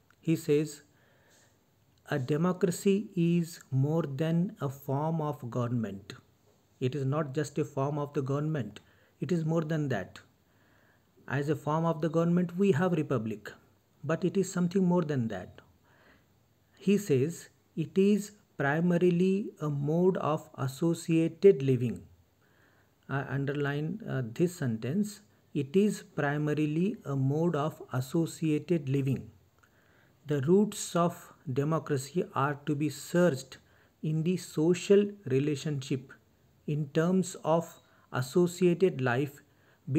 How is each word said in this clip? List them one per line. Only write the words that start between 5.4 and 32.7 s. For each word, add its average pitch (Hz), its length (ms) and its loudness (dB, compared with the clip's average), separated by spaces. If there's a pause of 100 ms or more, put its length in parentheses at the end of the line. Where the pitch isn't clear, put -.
government." 117 640 -4 (640)
It 131 200 -2
is 135 140 -4
not 147 200 -2
just 147 240 -4
a 147 80 0
form 143 320 -4
of 143 160 -6
the 151 80 -2
government. 139 580 -4 (400)
It 156 120 -6
is 165 120 0 (100)
more 165 100 0 (100)
than 151 160 -2
that. 98 320 -6 (1160)
As 143 100 -2
a 151 60 0
form 156 360 -2
of 156 100 -4
the 165 160 0
government, 175 460 2
we 196 160 6
have 185 180 2
republic, 117 540 -4 (520)
but 160 280 -2
it - 60 -12
is 185 140 0
something 180 420 2
more 180 180 4
than 123 180 0
that. 92 320 -10 (1300)
He 202 100 6 (120)
says, 147 300 2 (360)
"It 156 220 -4 (100)
is 202 240 2 (260)
primarily 175 1040 2
a 151 100 -4
mode 156 480 2
of 147 320 -2 (160)
associated 165 1040 4
living." 120 260 2 (1120)
I 139 120 -4 (160)
underline, 143 500 -4 (200)
uh, 135 140 -4 (200)
this 175 180 2
sentence. 135 600 -2 (400)
"It 135 180 -8
is 202 240 2 (160)
primarily 151 680 0 (200)
a 139 100 -4
mode 147 480 0
of - 180 -6 (160)
associated 151 960 -2
living." 135 300 0 (1080)
The 143 140 0
roots 208 380 2 (180)
of 175 160 0 (400)
democracy 147 680 -2 (200)
are 143 120 -2 (140)
to 151 140 0